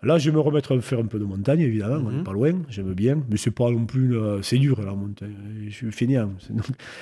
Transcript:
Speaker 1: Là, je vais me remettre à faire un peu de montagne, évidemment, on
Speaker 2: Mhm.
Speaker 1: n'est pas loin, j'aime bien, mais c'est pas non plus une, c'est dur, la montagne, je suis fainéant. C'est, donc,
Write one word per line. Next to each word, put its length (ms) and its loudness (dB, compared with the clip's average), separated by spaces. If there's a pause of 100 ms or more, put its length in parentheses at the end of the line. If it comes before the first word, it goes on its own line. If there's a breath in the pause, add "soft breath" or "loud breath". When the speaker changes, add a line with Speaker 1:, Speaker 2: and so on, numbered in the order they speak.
Speaker 1:
Là, 160 6
je 120 2
vais 60 4
me 40 6
remettre 360 2
à 40 2
faire 200 -2
un 60 0
peu 120 -4
de 60 -2
montagne, 360 2
évidemment, 360 2
on 140 -2
Speaker 2:
Mhm. 80 -2
Speaker 1:
n'est 40 -2
pas 100 -6
loin, 200 2 (160)
j'aime 260 -6
bien, 340 2
mais 100 2
c'est 120 -2
pas 200 2
non 160 0
plus 280 2
une, 300 0
c'est 140 2
dur, 220 4
la 140 -4
montagne, 400 -8 (320)
je 40 -10
suis 200 -8
fainéant. 480 0
C'est, 160 -10
donc, 120 -2 (360 loud breath)